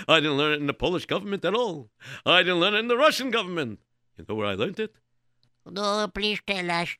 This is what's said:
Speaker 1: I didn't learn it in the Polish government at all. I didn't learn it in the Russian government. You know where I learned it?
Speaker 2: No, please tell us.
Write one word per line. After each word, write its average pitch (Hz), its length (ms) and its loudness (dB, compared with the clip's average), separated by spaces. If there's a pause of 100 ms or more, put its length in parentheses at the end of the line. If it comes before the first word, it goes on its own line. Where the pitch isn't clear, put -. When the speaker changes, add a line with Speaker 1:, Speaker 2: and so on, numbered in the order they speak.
Speaker 1:
I 160 120 6
didn't 147 180 2
learn 151 160 2
it 147 80 -2
in 143 60 -2
the 139 60 0
Polish 156 320 -2
government 196 400 -4
at 185 100 0
all. 175 340 -4 (360)
I 175 180 6
didn't 175 160 2
learn 196 160 4
it 208 40 2
in 226 100 -2
the 240 80 2
Russian 269 340 4
government. 175 480 -4 (380)
You 85 100 -18
know 107 80 -6
where 104 120 -2
I 101 60 0
learned 127 260 -2
it? 220 160 -6 (680)
Speaker 2:
No, 202 480 -2
please 208 320 -2
tell 185 260 -4
us. 170 180 -2 (100)